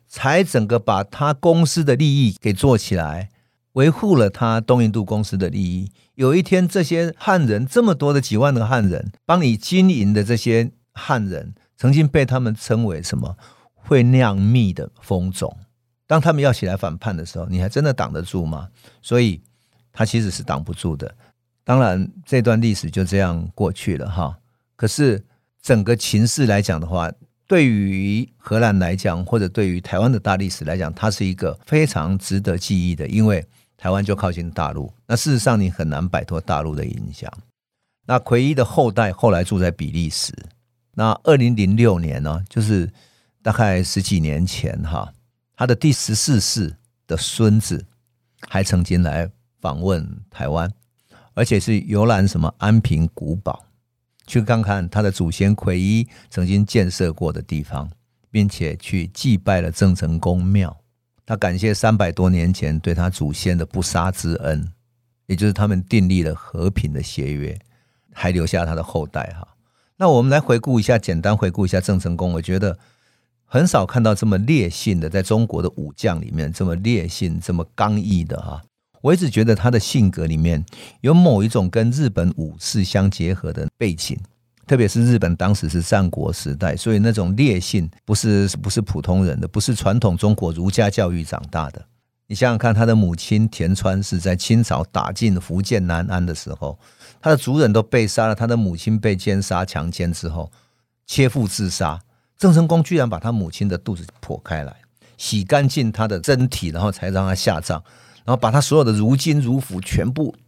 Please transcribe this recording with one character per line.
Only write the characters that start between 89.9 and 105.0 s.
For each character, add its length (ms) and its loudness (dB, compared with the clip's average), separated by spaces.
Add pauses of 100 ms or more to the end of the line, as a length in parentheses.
统 180 2
中 160 2
国 200 -2
儒 180 -2
家 180 2
教 220 0
育 120 -4
长 280 -8
大 200 -4
的。 140 -18 (420)
你 60 -10
想 160 2
想 80 0
看， 160 2
他 120 4
的 100 4
母 180 4
亲 360 0
田 260 -2
川 260 0
是 160 -4
在 200 0
清 260 2
朝 220 -2
打 260 -4
进 280 0
福 220 -4
建 240 0
南 240 -2
安 160 -2
的 80 -4
时 220 -12
候， 240 -10 (420)
他 80 0
的 60 6
族 240 0
人 140 4
都 100 4
被 240 0
杀 200 0
了， 60 0
他 140 -2
的 80 0
母 200 0
亲 220 -2
被 160 0
奸 280 -2
杀、 240 -2
强 260 -6
奸 220 -4
之 160 -8
后， 200 -8 (560)
切 220 2
腹 180 0
自 240 -4
杀。 320 -4 (360)
郑 160 6
成 120 6
功 160 2
居 140 -2
然 140 2
把 100 -4
他 140 -4
母 180 -4
亲 160 -4
的 100 -2
肚 160 -6
子 120 -10 (160)
剖 200 -10
开 220 -6
来， 100 -12 (440)